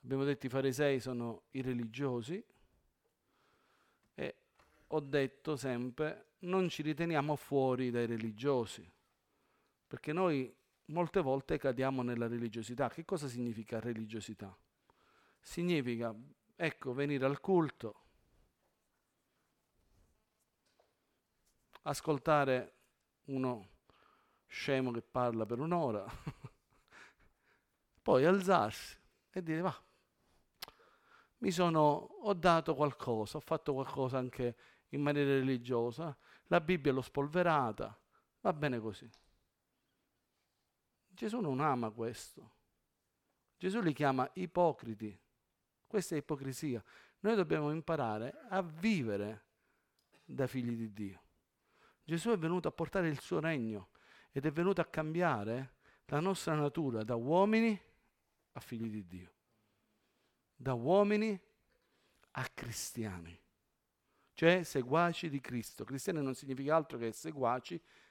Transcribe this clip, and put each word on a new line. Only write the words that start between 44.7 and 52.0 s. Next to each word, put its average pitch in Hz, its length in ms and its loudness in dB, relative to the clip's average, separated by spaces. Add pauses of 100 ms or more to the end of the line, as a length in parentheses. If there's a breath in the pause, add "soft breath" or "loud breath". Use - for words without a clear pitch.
Questa 185 280 -2
è 151 40 0
ipocrisia. 135 640 -4 (380 loud breath)
Noi 220 160 4
dobbiamo 156 340 2
imparare 143 680 -2 (100)
a 190 120 0
vivere 147 840 0 (840)
da 131 200 -2
figli 120 300 -4
di 113 160 -6
Dio. 98 340 -10 (800 soft breath)